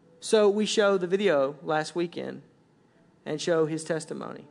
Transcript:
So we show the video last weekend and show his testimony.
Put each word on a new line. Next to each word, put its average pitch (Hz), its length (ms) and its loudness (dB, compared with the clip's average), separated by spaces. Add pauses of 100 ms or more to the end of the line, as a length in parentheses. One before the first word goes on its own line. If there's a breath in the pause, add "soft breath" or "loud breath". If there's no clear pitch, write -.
(200)
So 214 280 4
we 208 160 2
show 202 320 4
the 185 100 -2
video 156 560 2
last 156 320 -2
weekend 143 460 -6 (840 soft breath)
and 151 120 -6
show 160 280 2
his 156 180 -6
testimony. 135 680 -8